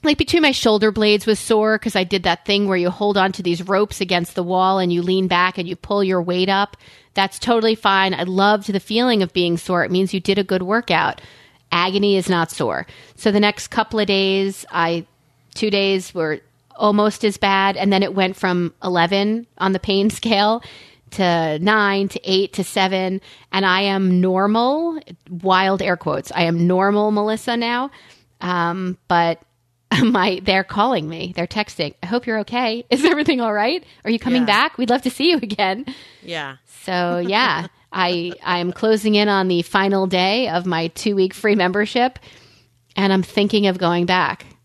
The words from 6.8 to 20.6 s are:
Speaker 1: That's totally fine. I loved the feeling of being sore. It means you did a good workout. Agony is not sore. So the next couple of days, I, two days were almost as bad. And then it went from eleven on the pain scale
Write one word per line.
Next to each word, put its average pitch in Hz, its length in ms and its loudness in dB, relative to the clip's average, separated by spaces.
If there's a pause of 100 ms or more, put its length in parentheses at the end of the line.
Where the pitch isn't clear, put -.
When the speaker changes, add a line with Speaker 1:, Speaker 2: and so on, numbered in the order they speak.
Speaker 1:
That's 196 240 -2
totally 226 340 2
fine. 190 400 2
I 147 100 -4
loved 196 480 2
the 190 80 0
feeling 226 440 0
of 180 100 -4
being 175 240 0
sore. 175 260 -2
It 110 60 -4
means 185 240 0
you 190 60 -2
did 196 180 0
a 196 60 0
good 185 180 -2
workout. 185 600 0 (500)
Agony 190 460 2
is 185 120 -2
not 170 220 0
sore. 110 340 -4 (300)
So - 160 0
the 208 80 2
next 208 300 0
couple 220 300 -2
of 208 60 0
days, 196 680 -2
I, 170 360 -2 (480)
two 214 160 -2
days 196 420 0
were 160 260 -4 (360)
almost 208 500 2
as 202 120 0
bad. 196 380 2
And 202 160 0
then 196 120 4
it 190 100 -2
went 190 220 0
from 180 380 -2 (100)
eleven 196 640 0 (100)
on 190 140 0
the 190 80 0
pain 202 320 0
scale 220 500 0 (500)